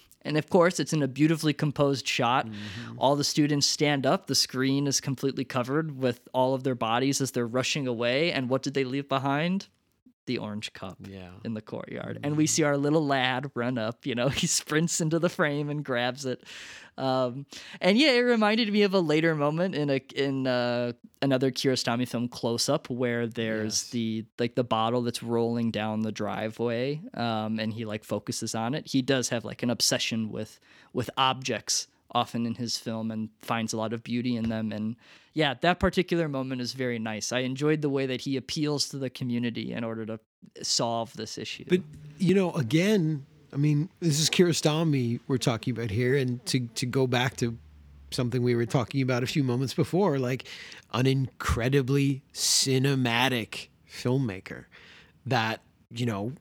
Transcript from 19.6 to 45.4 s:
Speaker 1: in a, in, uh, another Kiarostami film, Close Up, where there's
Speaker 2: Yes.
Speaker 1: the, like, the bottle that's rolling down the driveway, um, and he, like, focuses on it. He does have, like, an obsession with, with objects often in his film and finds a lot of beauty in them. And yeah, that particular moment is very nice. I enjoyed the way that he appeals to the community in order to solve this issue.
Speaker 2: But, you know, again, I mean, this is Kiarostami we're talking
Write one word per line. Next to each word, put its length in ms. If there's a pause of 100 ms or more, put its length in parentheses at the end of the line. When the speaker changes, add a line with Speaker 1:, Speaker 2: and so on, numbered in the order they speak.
Speaker 1:
in 160
a, 120 (140)
in, 300
uh, 460 (320)
another 260
Kiarostami 580
film, 200
Close 420
Up, 200
where 360
there's 600
Speaker 2:
Yes. 40
Speaker 1:
the, 360 (120)
like, 180
the 80
bottle 380
that's 220
rolling 480
down 300
the 100
driveway, 880 (140)
um, 440
and 140
he, 120
like, 180
focuses 500
on 220
it. 120
He 140
does 280
have, 160
like, 180
an 80
obsession 580
with, 300 (340)
with 240
objects 720 (260)
often 320
in 100
his 220
film 320
and 200 (120)
finds 320
a 40
lot 160
of 100
beauty 320
in 140
them. 240
And 240 (360)
yeah, 280
that 180
particular 480
moment 340
is 120
very 260
nice. 320
I 80
enjoyed 420
the 80
way 160
that 160
he 140
appeals 540
to 80
the 120
community 600
in 140
order 220
to 120 (420)
solve 540
this 220
issue. 320
Speaker 2:
But, 100 (380)
you 180
know, 160
again, 720 (280)
I 40
mean, 320 (120)
this 180
is 100
Kiarostami 960
we're 100
talking 360